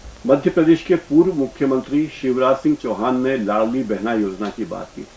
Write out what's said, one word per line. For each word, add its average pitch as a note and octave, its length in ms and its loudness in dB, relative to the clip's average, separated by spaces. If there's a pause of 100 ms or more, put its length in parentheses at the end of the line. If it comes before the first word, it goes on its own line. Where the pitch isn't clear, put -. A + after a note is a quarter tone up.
(280)
मध्य C#3+ 220 2
प्रदेश E3 340 4
के F3+ 120 2
पूर्व E3+ 380 2
मुख्यमंत्री C#3 720 0
शिवराज C3 500 0
सिंह D3+ 240 0
चौहान B2 400 -2
ने C3 160 0
लाडली A2 460 0
बहना G#2+ 300 -2
योजना G2+ 360 -2
की G2+ 160 -8
बात - 300 -10
की। - 220 -14